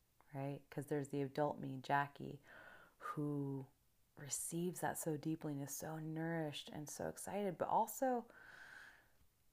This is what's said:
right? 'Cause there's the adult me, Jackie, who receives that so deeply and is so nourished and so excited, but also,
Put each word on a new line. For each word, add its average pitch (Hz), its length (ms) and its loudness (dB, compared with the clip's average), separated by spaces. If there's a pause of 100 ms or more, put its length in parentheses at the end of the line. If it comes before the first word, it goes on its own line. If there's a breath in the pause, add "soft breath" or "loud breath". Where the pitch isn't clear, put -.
(340)
right? 139 260 -2 (100)
'Cause 139 160 -4
there's 143 220 2
the 143 140 2
adult 147 360 4
me, 135 240 -4
Jackie, 143 580 2 (580 loud breath)
who 139 680 0 (500)
receives 165 640 0
that - 180 2
so 156 180 2
deeply 156 380 0
and 139 80 -2
is 139 120 -4
so 160 240 -4
nourished 160 680 0
and 151 200 -6
so - 200 -2
excited, 185 480 0
but - 120 2
also, 233 580 4 (1300 loud breath)